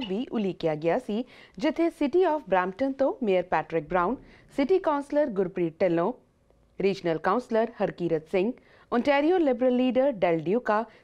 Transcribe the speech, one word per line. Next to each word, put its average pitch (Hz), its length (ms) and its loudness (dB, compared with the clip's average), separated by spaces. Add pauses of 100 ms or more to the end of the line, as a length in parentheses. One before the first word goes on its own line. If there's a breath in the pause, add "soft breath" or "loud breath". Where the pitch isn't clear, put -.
ਵੀ 202 240 -4
ਉਲੀਕਿਆ 175 420 -2
ਗਿਆ 165 240 0
ਸੀ, 226 260 -6 (340 loud breath)
ਜਿੱਥੇ 311 280 0
City 320 360 0 (120)
of 311 40 -2
Brampton 202 540 -2
ਤੋਂ 269 300 0
ਮੇਅਰ 190 200 2
ਪੈਟਰਿਕ 160 460 -2
ਬ੍ਰਾਊਨ, 180 260 0 (420 loud breath)
ਸਿਟੀ 359 220 2
ਕਾਉਂਸਲਰ 294 480 0
ਗੁਰਪ੍ਰੀਤ 180 540 -2
ਢਿੱਲੋਂ, 175 320 2 (680)
ਰੀਜਨਲ 175 380 0
ਕਾਉਂਸਲਰ 226 480 0 (180)
ਹਰਕੀਰਤ 165 460 -2
ਸਿੰਘ, 202 220 0 (400 soft breath)
ਓਨਟਾਰੀਓ 285 460 2
ਲਿਬਰਲ 254 380 2
ਲੀਡਰ 254 360 2
ਡੈਲ 175 260 0
ਡਿਊਕਾ 214 460 0 (200 loud breath)